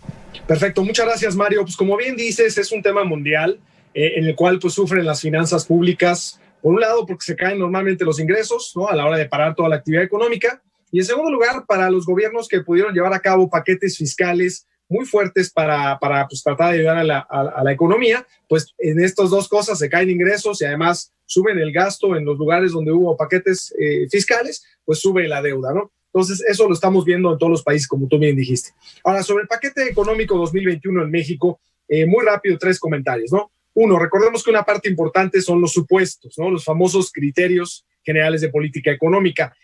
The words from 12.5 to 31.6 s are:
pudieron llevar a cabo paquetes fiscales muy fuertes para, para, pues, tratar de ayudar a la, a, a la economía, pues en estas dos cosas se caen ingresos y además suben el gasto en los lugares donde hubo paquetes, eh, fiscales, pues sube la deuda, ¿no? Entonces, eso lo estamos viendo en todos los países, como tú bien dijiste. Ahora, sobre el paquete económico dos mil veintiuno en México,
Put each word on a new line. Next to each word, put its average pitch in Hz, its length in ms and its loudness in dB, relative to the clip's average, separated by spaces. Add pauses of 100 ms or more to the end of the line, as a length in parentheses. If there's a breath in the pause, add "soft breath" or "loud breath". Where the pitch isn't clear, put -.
pudieron 185 340 0
llevar 180 200 2
a 185 60 -2
cabo 190 280 4
paquetes 185 480 -2
fiscales 175 680 -2 (240)
muy 226 140 -2
fuertes 190 460 0
para, 143 480 0
para, 139 280 0
pues, 135 160 -12
tratar 160 300 0
de 170 60 0
ayudar 160 180 2
a 165 80 0
la, 151 140 0
a, 139 220 -6 (160)
a 131 80 -2
la 139 80 2
economía, 226 540 2 (220 soft breath)
pues 160 300 0
en 156 260 0
estas 185 240 2
dos 190 180 0
cosas 208 320 0
se 147 120 -2
caen 180 180 2
ingresos 196 540 0
y - 20 -2
además 165 480 -2 (140)
suben 190 320 2
el 156 120 -2
gasto 185 460 0
en 151 80 -2
los 143 140 -2
lugares 170 340 2
donde 156 200 -2
hubo 170 220 2
paquetes, 185 640 -2
eh, 147 320 -2
fiscales, 240 540 -2 (220 soft breath)
pues 156 140 -2
sube 185 280 0
la 143 140 -4
deuda, 135 320 -4
¿no? 202 180 -4 (140)
Entonces, 185 420 -2
eso 214 180 4
lo 196 60 2
estamos 185 320 2
viendo 180 260 2
en 156 80 0
todos 165 120 2
los 160 120 2
países, 147 240 0
como 139 220 -2
tú 151 100 2
bien 147 160 4
dijiste. 127 360 -2 (340 loud breath)
Ahora, 190 180 0
sobre 202 200 0
el 208 60 -8
paquete 254 380 -4
económico 214 520 0
dos 165 160 -2
mil 190 100 -2
veintiuno 180 380 -2
en 156 80 -4
México, 165 500 -2 (260)